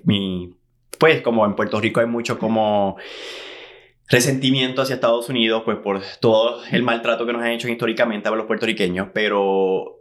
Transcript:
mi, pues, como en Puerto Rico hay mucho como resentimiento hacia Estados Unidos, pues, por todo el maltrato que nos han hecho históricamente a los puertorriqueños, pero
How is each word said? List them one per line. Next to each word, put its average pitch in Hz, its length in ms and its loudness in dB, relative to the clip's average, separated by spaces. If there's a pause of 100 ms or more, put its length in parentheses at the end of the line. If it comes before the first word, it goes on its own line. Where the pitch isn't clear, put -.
mi, 95 500 -2 (440)
pues, 160 240 6
como 113 220 2
en 101 100 0
Puerto 104 260 -2
Rico 110 180 0
hay 117 60 4
mucho 117 320 -4
como 107 580 0 (1120)
resentimiento 131 760 2
hacia 131 140 -2
Estados 120 340 0
Unidos, 113 360 0
pues, 107 120 -2
por 98 240 -2 (180)
todo 117 400 4 (120)
el 120 120 2
maltrato 117 420 0
que 120 80 -2
nos 117 80 -4
han 117 100 0
hecho 117 180 -4
históricamente 113 600 0
a - 20 0
los 110 140 -2
puertorriqueños, 101 680 -2
pero 98 880 0